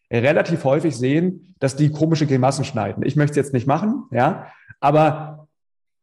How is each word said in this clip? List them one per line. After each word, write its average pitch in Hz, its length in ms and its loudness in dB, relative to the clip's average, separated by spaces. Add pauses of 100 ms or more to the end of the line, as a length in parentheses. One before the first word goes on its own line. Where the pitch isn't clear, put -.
(120)
relativ 156 520 0
häufig 143 320 0
sehen, 151 640 -2
dass 131 160 -2
die 147 160 2
komische 156 340 0
Grimassen 135 400 0
schneiden. 104 400 -4
Ich 131 100 -2
möchte 147 160 2
es 139 140 0
jetzt - 80 -14
nicht 117 140 0
machen, 208 440 -2
ja, 131 360 0 (320)
aber 147 680 0 (560)